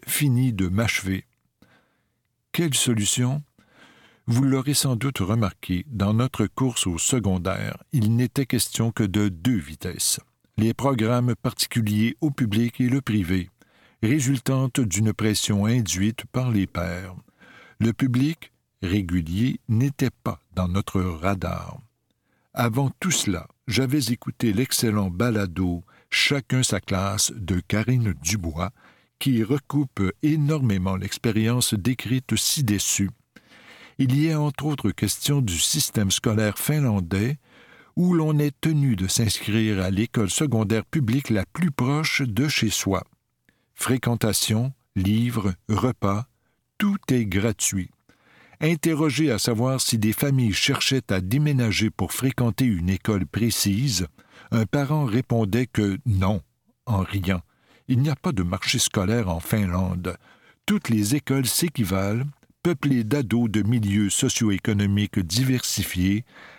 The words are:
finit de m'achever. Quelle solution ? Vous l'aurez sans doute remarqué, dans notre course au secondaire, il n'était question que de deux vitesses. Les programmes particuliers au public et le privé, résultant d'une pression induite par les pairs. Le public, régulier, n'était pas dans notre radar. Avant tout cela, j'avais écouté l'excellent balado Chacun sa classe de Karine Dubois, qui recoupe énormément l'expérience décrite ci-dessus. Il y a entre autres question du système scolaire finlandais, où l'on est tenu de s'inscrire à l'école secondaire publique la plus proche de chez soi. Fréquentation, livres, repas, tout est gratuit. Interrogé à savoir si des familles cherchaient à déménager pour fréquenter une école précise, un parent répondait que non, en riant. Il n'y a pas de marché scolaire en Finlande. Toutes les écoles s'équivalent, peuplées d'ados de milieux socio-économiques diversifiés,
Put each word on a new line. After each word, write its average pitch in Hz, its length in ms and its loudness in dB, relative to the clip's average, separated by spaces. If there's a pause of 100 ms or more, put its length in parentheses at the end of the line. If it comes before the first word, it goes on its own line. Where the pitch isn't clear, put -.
finit 131 460 2
de 95 160 0
m'achever. 95 560 -2 (1300)
Quelle 165 220 0
solution ? 123 680 0 (840)
Vous 120 160 2
l'aurez 135 320 2
sans 131 220 0
doute 135 240 -4
remarqué, 95 680 -2
dans 104 240 0
notre 113 340 0
course 127 400 -2
au 87 120 -4
secondaire, 98 840 -2 (100)
il 113 220 2
n'était 127 300 0
question 113 480 -2
que - 100 -2
de 104 280 2
deux 90 260 0
vitesses. 78 640 -6 (380)
Les 110 160 2
programmes 123 600 0
particuliers 110 840 -2
au 156 100 0
public 117 480 -2
et 123 120 2
le 135 100 0
privé, 92 480 -2 (540)
résultant 131 720 0
d'une 107 380 0
pression 104 500 0
induite 107 680 0
par 127 180 -2
les 98 160 2
pairs. 87 480 -8 (640)
Le 113 160 2
public, 135 580 -2 (300)
régulier, 90 760 0 (120)
n'était 127 400 0 (120)
pas - 160 -6 (160)
dans 90 140 0
notre 95 320 -2
radar. 87 800 -4 (760)
Avant 123 360 0 (100)
tout 185 100 -2
cela, 85 380 -2 (180)
j'avais 127 460 0
écouté - 400 -2
l'excellent 104 560 0
balado 90 720 -2 (280)
Chacun 131 520 0
sa 101 180 0
classe 98 540 -2
de 90 260 -2
Karine 113 520 0 (100)
Dubois, 85 500 -4 (460)
qui 120 240 2
recoupe 139 600 -2 (200)
énormément 139 720 2
l'expérience 110 760 0
décrite 120 640 -2
ci-dessus. 101 720 0 (880)
Il 135 240 2
y 160 100 2
a 151 80 0
entre 147 280 -2
autres 135 240 -2
question 143 500 0
du 90 180 0
système 107 520 0
scolaire 107 480 0
finlandais, 110 800 0 (580)
où 180 160 2
l'on 156 260 2
est 147 220 -2
tenu 143 360 2
de 92 100 -2
s'inscrire 107 760 0
à 92 60 0
l'école 101 400 0
secondaire 110 560 0
publique 135 460 0
la 98 160 0
plus 170 240 -2
proche 147 500 -2
de 127 280 0
chez 117 200 0
soi. 98 340 -2 (720)
Fréquentation, 120 1000 0 (200)
livres, 104 600 0 (160)
repas, 107 560 0 (500)
tout 202 220 0 (100)
est 123 160 2
gratuit. 98 640 -2 (760)
Interrogé 156 680 2
à 101 80 0
savoir 123 400 0
si - 180 0
des 107 140 2
familles 131 400 2
cherchaient 131 600 0
à 95 80 2
déménager 117 720 2
pour - 220 -4
fréquenter 123 520 0
une 90 260 2
école 98 360 0
précise, 104 800 0 (460)
un 113 140 2
parent 147 380 0
répondait 117 640 0
que 101 400 0
non, 95 360 2 (440)
en 101 140 0
riant. 92 420 -2 (460)
Il 127 100 2
n'y 143 100 2
a 139 60 0
pas - 160 -4
de 95 140 0
marché 95 340 -2
scolaire 104 520 0
en 85 100 -2
Finlande. 90 760 -2 (480)
Toutes 202 260 0
les 107 260 2
écoles 135 320 0
s'équivalent, 107 800 0 (340)
peuplées 143 400 2
d'ados 117 480 0
de 104 120 2
milieux 104 480 2
socio-économiques 104 1080 0
diversifiés, 101 1080 0 (340)